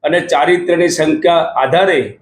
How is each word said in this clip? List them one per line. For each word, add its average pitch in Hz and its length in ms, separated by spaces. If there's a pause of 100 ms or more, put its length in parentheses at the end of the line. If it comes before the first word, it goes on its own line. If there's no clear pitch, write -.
અને 160 180
ચારિત્રની 170 680
શંકા 156 440
આધારે 135 880